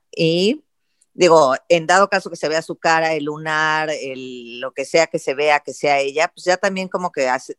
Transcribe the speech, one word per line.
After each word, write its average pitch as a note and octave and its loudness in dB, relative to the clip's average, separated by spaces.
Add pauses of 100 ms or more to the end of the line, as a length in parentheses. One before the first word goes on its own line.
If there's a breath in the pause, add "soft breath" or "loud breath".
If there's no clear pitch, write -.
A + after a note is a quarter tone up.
(140)
y F3+ 0 (520)
digo, D#3 6 (120)
en E3+ 2
dado F#3+ 4
caso F#3+ -2
que E3+ -14
se D#3+ -4
vea D#3 -2
su E3 -10
cara, D#3+ 0
el D3 -4
lunar, D#3 -2
el, B2+ -10
lo C3 -8
que C3+ -6
sea D#3+ 2
que E3+ -6
se C#3+ -4
vea, D3 2
que C3+ -12
sea C#3+ 0
ella, C#3 -2
pues - -18
ya F3+ 0
también F#3+ -4
como F#3 -6
que C3+ -2
hace, C3 -4